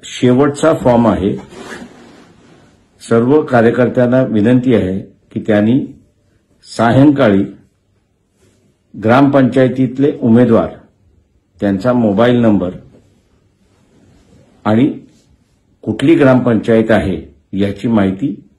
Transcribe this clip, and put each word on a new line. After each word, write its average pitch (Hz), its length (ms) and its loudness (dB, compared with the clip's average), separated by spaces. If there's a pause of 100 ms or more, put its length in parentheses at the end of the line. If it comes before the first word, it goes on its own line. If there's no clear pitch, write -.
शेवटचा 143 680 0
फॉर्म 120 340 0
आहे. 90 280 -2 (1700)
सर्व 123 400 0
कार्यकर्त्यांना 123 800 0
विनंती 123 540 0
आहे 95 240 -2
की - 480 -14
त्यांनी 107 320 0 (1000)
सायंकाळी 117 680 2 (1600)
ग्रामपंचायतीतले 131 1080 2 (100)
उमेदवार, 113 480 2 (920)
त्यांचा 101 320 -2
मोबाईल 117 420 0
नंबर 104 340 0 (2000)
आणि 113 340 0 (840)
कुठली 139 340 0
ग्रामपंचायत 117 760 2
आहे 92 440 -4 (180)
याची 101 340 -4
माहिती 110 720 -4